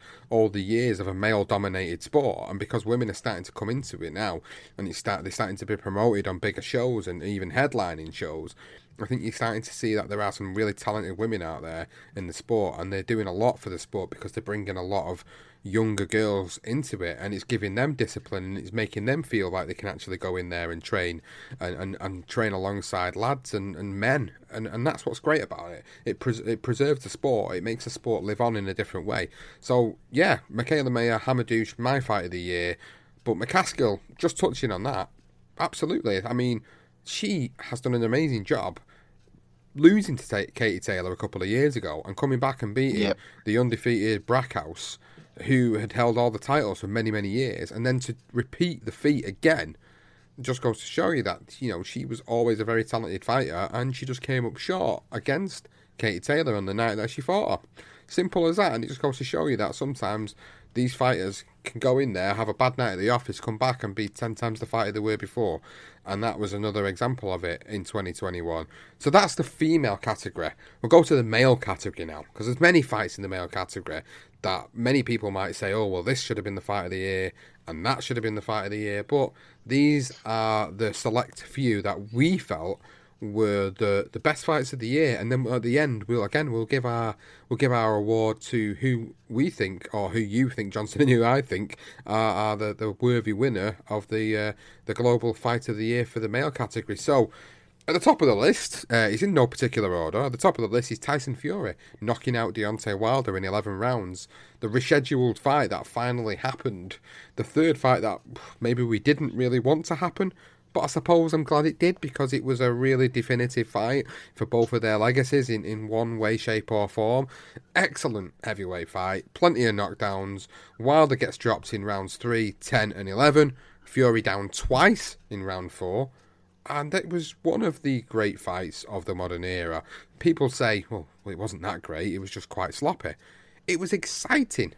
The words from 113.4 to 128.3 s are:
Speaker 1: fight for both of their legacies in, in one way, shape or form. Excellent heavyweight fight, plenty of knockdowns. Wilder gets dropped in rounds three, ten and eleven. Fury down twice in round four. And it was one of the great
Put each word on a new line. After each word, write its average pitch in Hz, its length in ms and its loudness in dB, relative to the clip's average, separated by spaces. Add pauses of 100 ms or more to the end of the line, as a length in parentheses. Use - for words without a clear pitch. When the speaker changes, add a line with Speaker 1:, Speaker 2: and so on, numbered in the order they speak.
Speaker 1:
fight 120 400 0 (300)
for 110 100 -2
both 117 260 4
of 117 100 2
their 107 140 4
legacies 127 540 4
in, 107 140 -2
in 107 240 -6
one 117 320 0
way, 110 160 2
shape 110 340 -2
or 104 180 2
form. 117 380 2 (480)
Excellent 113 600 -2 (100)
heavyweight 90 440 -6
fight, 95 360 -4 (100)
plenty 165 300 4
of 110 100 4
knockdowns. 98 720 -4 (320)
Wilder 139 380 6
gets 127 200 -2
dropped - 380 -2
in 101 100 -6
rounds 98 300 -6
three, 113 460 -2
ten 107 320 0
and 95 160 -8
eleven. 139 480 6 (260)
Fury 117 400 4
down 98 260 -2
twice - 680 4 (120)
in 101 140 -8
round 92 300 -6
four. 107 380 -2 (560)
And 147 280 -4
it 147 140 -2
was 165 340 -4
one 165 200 2
of 175 200 -2
the 131 200 0
great 104 360 0